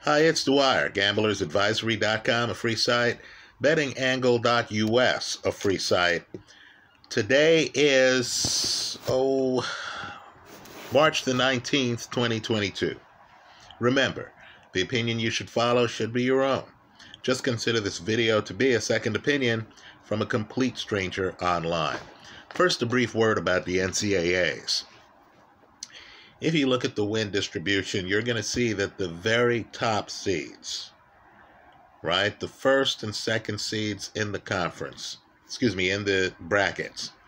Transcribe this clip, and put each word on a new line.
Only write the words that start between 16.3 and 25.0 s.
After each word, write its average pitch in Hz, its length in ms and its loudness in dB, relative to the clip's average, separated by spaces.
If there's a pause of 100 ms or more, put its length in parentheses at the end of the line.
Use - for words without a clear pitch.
own. 131 200 0 (560)
Just 127 240 -2
consider 117 340 0
this 101 200 -4
video 110 420 2
to 92 140 -10
be 123 180 2
a 110 80 2
second 110 360 -2
opinion 120 500 0 (360)
from 107 200 -2
a 104 40 0
complete 123 520 -2
stranger 92 640 -4
online. 82 580 0 (540)
First, 175 260 2
a 120 60 0
brief 117 280 0
word 110 220 4
about 90 300 0
the 92 160 0
N 92 100 -2
C 101 220 0
A 87 400 2
As. - 300 -6 (1600)